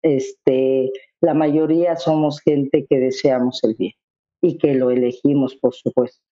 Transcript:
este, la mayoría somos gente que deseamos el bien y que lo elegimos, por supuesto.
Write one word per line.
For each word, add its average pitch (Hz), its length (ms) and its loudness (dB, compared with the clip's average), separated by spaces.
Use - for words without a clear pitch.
este, 131 880 0
la 160 100 2
mayoría 156 640 0
somos 156 440 -2
gente 143 480 0
que 139 100 2
deseamos 127 640 0
el 110 100 0
bien - 200 -6
y 170 160 0
que 147 160 0
lo 127 160 0
elegimos, 123 680 0
por - 180 -2
supuesto. - 580 -4